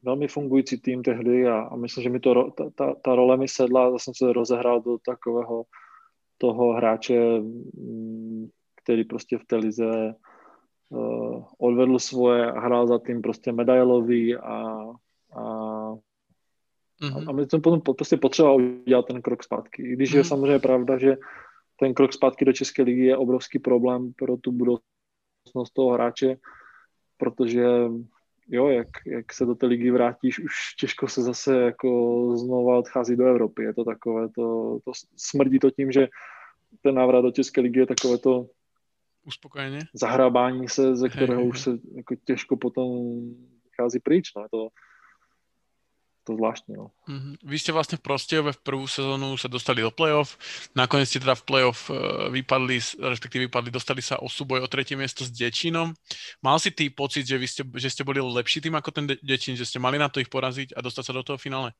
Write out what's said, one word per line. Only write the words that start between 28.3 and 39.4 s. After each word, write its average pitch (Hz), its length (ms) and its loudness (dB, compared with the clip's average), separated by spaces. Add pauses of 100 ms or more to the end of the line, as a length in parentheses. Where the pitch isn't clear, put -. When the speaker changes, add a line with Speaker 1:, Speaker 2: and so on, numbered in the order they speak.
Speaker 1:
jo, 131 200 0
jak, 120 200 0 (180)
jak - 280 -10
se 131 120 -2
do 120 100 0
té 127 100 -2
ligy 123 260 2
vrátíš, 120 480 0
už 156 140 -8 (260)
těžko - 280 -4
se - 140 -4
zase 123 400 0
jako 120 760 0
znova 123 400 2
odchází 123 380 0
do 123 100 4
Evropy. 113 380 2
Je 110 100 -4
to 120 120 -4
takové, 113 440 -4
to, 113 560 -4
to 127 80 -10
s-, - 140 -16 (100)
smrdí 135 420 2
to 135 120 4
tím, 135 200 -4
že 131 160 4 (760)
ten 139 140 2
návrat 127 260 6
do 123 100 2
České 131 300 0
ligy 123 180 2
je 127 80 6
takové 123 300 0
to 127 280 0 (800)
Speaker 2:
Uspokojeně? 139 540 -12 (140)